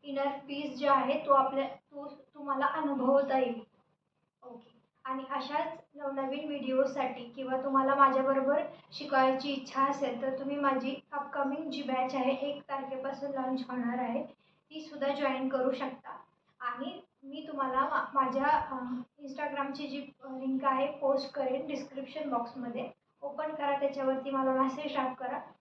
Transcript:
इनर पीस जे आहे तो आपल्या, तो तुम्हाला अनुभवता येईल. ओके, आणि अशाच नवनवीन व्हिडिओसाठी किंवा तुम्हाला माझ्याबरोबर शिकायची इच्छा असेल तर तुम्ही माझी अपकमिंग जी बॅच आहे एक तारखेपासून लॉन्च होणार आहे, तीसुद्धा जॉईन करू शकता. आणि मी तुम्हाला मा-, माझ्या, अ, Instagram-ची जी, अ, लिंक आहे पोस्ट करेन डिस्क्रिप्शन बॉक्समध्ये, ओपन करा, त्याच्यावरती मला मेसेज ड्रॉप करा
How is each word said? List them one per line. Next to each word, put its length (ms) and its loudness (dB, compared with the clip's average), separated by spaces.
इनर 260 0
पीस 500 -6
जे 100 2
आहे 380 4
तो 60 6
आपल्या, 340 4
तो 680 -14
तुम्हाला 320 0
अनुभवता 720 4
येईल. 220 0
ओके, 360 -20
आणि 260 -4
अशाच 480 -2
नवनवीन 540 -4
व्हिडिओसाठी 880 0
किंवा 280 -2
तुम्हाला 300 4
माझ्याबरोबर 680 6
शिकायची 600 2
इच्छा 320 0
असेल 380 0
तर 160 -2
तुम्ही 180 -2
माझी 400 0
अपकमिंग 580 -2
जी 120 -6
बॅच 320 0
आहे 200 2
एक 280 -4
तारखेपासून 680 -6
लॉन्च 380 -2
होणार 300 -2
आहे, 240 -2
तीसुद्धा 380 -6
जॉईन 400 0
करू 220 2
शकता. 460 -6
आणि 400 -6
मी 260 -12
तुम्हाला 320 0
मा-, 420 2
माझ्या, 240 2
अ, 280 2
Instagram-ची 640 -4
जी, 200 -8
अ, 20 -12
लिंक 380 -2
आहे 220 4
पोस्ट 460 2
करेन 340 -2
डिस्क्रिप्शन 640 -6
बॉक्समध्ये, 580 -4
ओपन 320 -4
करा, 240 0
त्याच्यावरती 520 0
मला 320 4
मेसेज 300 -2
ड्रॉप 240 0
करा 240 -4